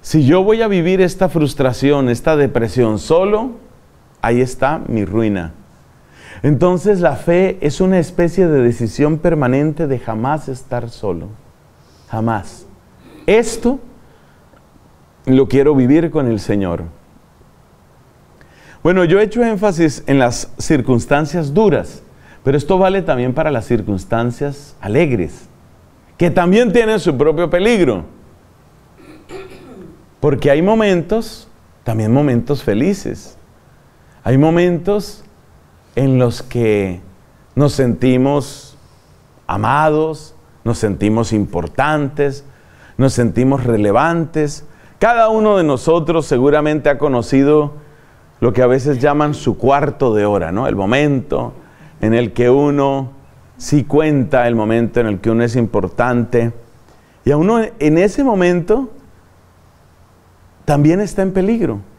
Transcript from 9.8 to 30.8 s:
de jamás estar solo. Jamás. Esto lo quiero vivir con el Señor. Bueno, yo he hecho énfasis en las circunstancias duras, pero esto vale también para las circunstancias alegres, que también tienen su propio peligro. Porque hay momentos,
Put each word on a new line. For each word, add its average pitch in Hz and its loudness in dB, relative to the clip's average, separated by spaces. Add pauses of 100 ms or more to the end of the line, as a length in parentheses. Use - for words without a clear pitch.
de 131 -4
jamás 127 -6
estar 120 -8
solo. 90 -8 (800)
Jamás. 110 -4 (600)
Esto 233 0 (1500)
lo 131 2
quiero 139 2
vivir 143 2
con 139 -2
el 110 -2
Señor. 92 -4 (2000)
Bueno, 185 2
yo 175 4
he 214 4
hecho 226 -2
énfasis 190 0
en 139 2
las 120 -2
circunstancias 147 0
duras, 156 0 (400)
pero 139 2
esto 185 0
vale 190 2
también 127 -2
para 156 -2
las 117 -4
circunstancias 117 -4
alegres, 107 -2 (680)
que 170 0
también 185 2
tienen 220 2
su 151 -2
propio 156 0
peligro. 175 0 (2250)
Porque 143 0
hay 151 2
momentos, 214 -2 (340)